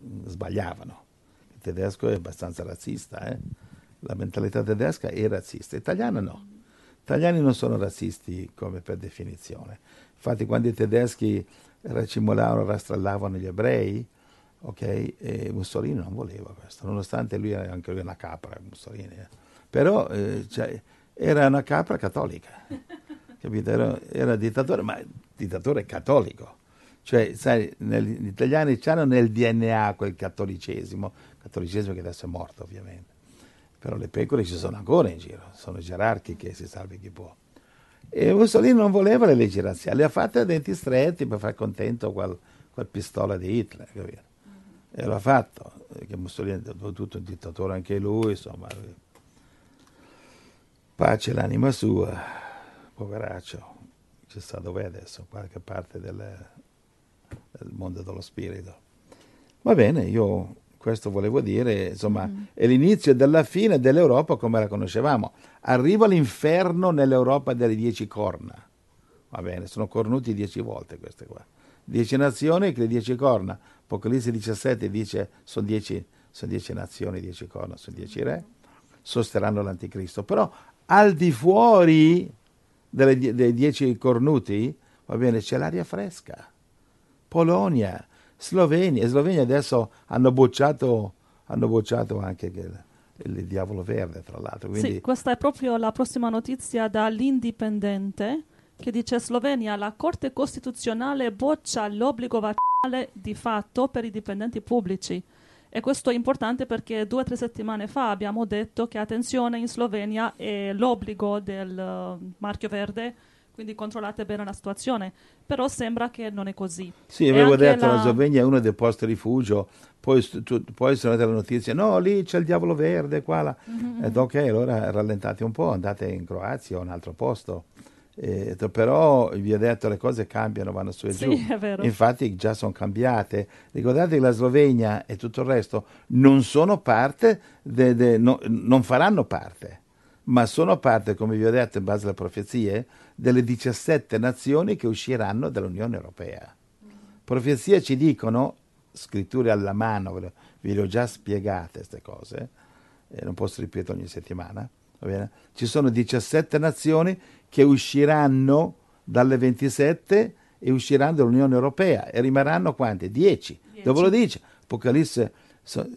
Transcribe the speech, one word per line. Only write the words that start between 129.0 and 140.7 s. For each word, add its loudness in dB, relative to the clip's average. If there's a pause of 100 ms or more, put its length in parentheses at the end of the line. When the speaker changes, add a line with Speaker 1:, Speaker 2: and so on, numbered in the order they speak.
Speaker 1:
vi -2
ho 2
detto, 0
le 0
cose -2
cambiano, -6
vanno -6
su -14
e -4
Speaker 2:
Sì, -6
Speaker 1:
giù. 0
Speaker 2:
è -2
vero. -4
Speaker 1:
Infatti 2
già -2
sono -4
cambiate. -2 (240)
Ricordate 2
che 4
la 6
Slovenia 4
e -10
tutto -8
il -2
resto -2 (220)
non 8
sono 4
parte 4 (220)
de-, 4
de-, 6
no, 6 (100)
non 4
faranno 2
parte, -10 (460)
ma 4
sono 2